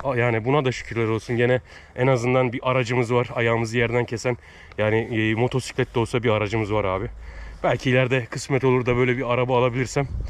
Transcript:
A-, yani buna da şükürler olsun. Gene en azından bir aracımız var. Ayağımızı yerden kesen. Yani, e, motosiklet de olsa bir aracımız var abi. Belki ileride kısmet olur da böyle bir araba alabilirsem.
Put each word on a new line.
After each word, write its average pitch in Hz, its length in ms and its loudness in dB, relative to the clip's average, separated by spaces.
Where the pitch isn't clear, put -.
A-, 131 120 -2
yani 117 280 2
buna 135 200 2
da 127 80 2
şükürler 113 360 -2
olsun. 110 280 -2
Gene 123 240 4
en 127 100 0
azından 127 460 2
bir 127 180 -4
aracımız 123 440 0
var. 120 200 0
Ayağımızı 117 440 0
yerden 117 260 2
kesen. 120 320 -4
Yani, 107 180 2
e, 110 380 0
motosiklet 123 600 -2
de 127 40 2
olsa 117 240 0
bir 117 80 2
aracımız 107 420 0
var 107 120 0
abi. 95 220 -2
Belki 131 280 0
ileride 127 360 2
kısmet 131 380 -2
olur 127 220 4
da 123 100 2
böyle 123 200 2
bir 123 160 -2
araba 123 260 2
alabilirsem. 127 500 0